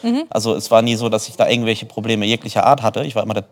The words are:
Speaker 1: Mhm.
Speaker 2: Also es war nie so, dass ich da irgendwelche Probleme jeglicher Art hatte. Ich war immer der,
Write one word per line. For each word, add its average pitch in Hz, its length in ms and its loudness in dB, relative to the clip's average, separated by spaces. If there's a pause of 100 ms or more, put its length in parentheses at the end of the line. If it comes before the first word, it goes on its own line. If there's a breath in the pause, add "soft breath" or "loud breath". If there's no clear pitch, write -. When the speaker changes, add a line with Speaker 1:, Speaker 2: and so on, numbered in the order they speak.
Speaker 1:
Mhm. 240 260 -2
Speaker 2:
Also 110 260 -2
es - 160 -6
war 113 120 6
nie 117 140 0
so, 117 120 -2
dass 110 200 -2
ich - 80 -20
da 110 120 2
irgendwelche 113 380 0
Probleme 110 400 -2
jeglicher 110 400 0
Art 139 160 4
hatte. 113 220 -2
Ich 120 100 -8
war 110 80 0
immer 107 120 -4
der, 101 180 -4